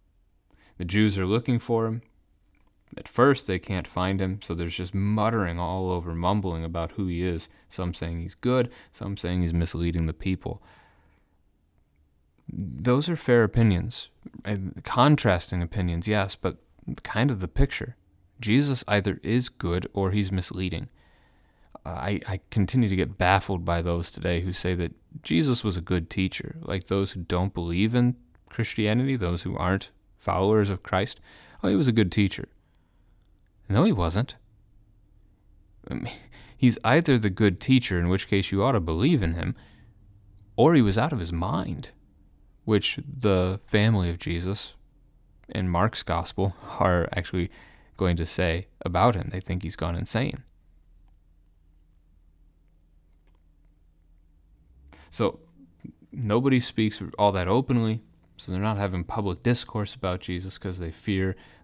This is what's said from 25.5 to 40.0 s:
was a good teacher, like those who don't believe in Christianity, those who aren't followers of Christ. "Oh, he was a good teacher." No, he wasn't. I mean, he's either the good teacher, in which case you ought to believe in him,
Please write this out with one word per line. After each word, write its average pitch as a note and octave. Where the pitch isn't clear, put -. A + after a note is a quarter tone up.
was F#2+
a F2+
good F2
teacher, -
like -
those G2
who F#2
don't F2+
believe F2+
in B2
Christianity, A#2
those F2+
who F#2+
aren't F#2
followers G2
of F#2
Christ. -
"Oh, F#3
he G3+
was D3+
a B2
good G#2+
teacher." -
No, A2
he G#3+
wasn't. F2+
I -
mean, -
he's B2
either C#3
the G#2+
good F#2+
teacher, B2
in F2
which F#2
case G2
you G2
ought C3
to G#2+
believe G2
in E2+
him, F2